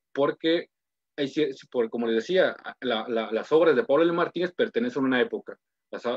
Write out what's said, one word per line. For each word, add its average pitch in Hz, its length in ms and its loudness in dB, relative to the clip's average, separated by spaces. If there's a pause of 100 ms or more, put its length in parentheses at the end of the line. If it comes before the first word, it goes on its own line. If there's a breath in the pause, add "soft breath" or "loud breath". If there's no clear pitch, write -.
(140)
porque, 156 560 0 (480)
hay 143 80 -2
cier-, 135 280 -2 (160)
por, 117 200 -2
como 117 160 -4
les 113 100 0
decía, 147 400 2 (240)
la, 113 280 -2
la, 110 220 -4
las 110 220 -2
obras 160 240 6
de 117 80 2
Pablo 151 200 4
L. 170 80 2
Martínez 175 420 -2
pertenecen 123 480 -2
a 131 40 0
una 127 140 2
época. 107 380 -4 (320)
Las, 101 160 -10 (100)